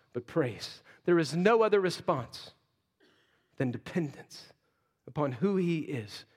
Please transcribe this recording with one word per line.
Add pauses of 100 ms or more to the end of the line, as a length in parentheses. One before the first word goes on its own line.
(120)
but
praise. (220)
There
is
no
other
response (1040)
than
dependence (540)
upon
who
he
is (120)